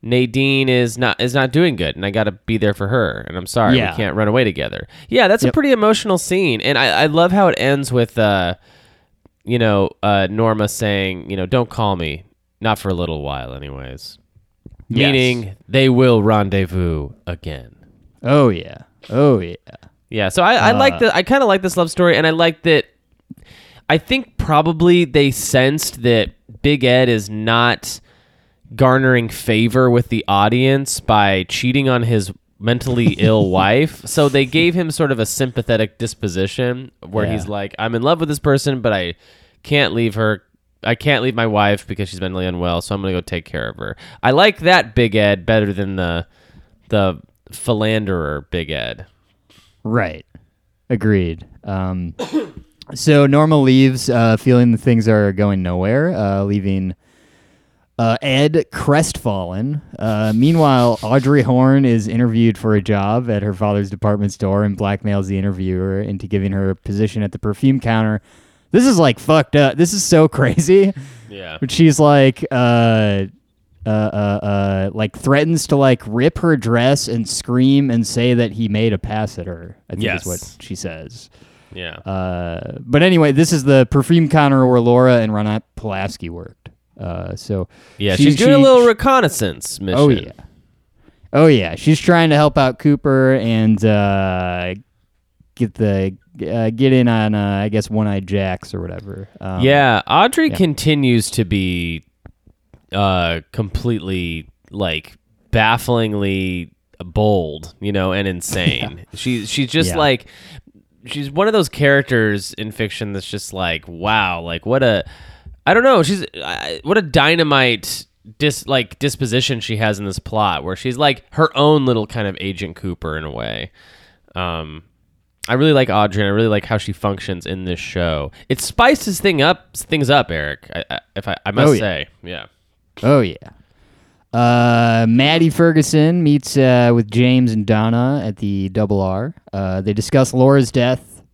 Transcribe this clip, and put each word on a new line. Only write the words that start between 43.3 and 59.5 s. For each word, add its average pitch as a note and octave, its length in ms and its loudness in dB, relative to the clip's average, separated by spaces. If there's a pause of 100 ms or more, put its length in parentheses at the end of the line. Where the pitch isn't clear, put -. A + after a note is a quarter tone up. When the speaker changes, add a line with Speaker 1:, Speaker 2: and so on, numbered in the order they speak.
Speaker 1:
care A#1 240 -8
of A1 80 -16
her." - 200 -12 (260)
I B2+ 80 2
like F#3+ 280 2
that D#3+ 360 2
Big A2+ 200 2
Ed G2+ 300 2
better G#2+ 280 2
than F#2+ 240 -6
the, F2 280 -4 (640)
the F#2+ 300 0 (320)
philanderer G2 960 -2
Big E2 220 -6
Ed. A#1+ 340 -8 (800)
Speaker 2:
Right. G2 420 -4 (640)
Agreed. F#2+ 560 0 (200)
Um, F#2 480 -6 (340)
<coughs> - 240 -20 (220)
So C#3+ 300 4
Norma D3+ 360 4
leaves, C3 480 4
uh, A#2 280 2
feeling B2 340 4
that A2 80 0
things A2+ 280 2
are G#2 240 2
going G2 320 0
nowhere, G#2 500 -2
uh, G2 300 -2
leaving, F#2+ 520 -2 (1040)
uh, A2+ 240 0
Ed D3 500 2
crestfallen. B2 1080 -2 (160)